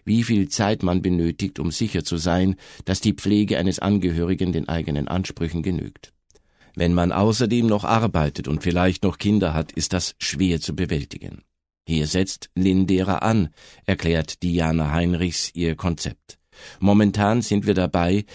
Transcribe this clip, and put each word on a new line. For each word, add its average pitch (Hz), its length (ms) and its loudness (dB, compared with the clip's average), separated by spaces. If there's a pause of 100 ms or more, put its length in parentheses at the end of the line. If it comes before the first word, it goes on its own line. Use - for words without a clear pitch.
wie 113 200 2
viel 110 240 2
Zeit 107 340 -2
man 90 200 0
benötigt, 87 580 0
um 82 100 -2
sicher - 320 -2
zu - 140 -4
sein, 90 400 2 (300)
dass 92 140 -2
die 104 120 2
Pflege 101 460 0
eines 90 200 0
Angehörigen 90 760 0
den 82 160 -4
eigenen 76 380 -4
Ansprüchen 85 560 -4
genügt. - 500 -6 (600)
Wenn 87 200 2
man 87 180 2
außerdem 113 540 2
noch 104 180 2
arbeitet 87 640 0
und 76 140 -2
vielleicht 87 420 0
noch 90 140 -2
Kinder 101 360 2
hat, 80 180 -4
ist - 200 -4
das 90 260 -2
schwer 85 420 -2
zu - 140 -6
bewältigen. 73 680 -6 (440)
Hier 78 220 0
setzt 92 480 -2
Lindera 92 600 2
an", 104 320 0 (340)
erklärt 82 580 -2
Diana 82 500 0
Heinrichs 85 640 -2
ihr 82 220 -2
Konzept. - 640 -6 (420)
"Momentan 104 640 4
sind 104 240 -2
wir 104 80 4
dabei, 90 500 2 (100)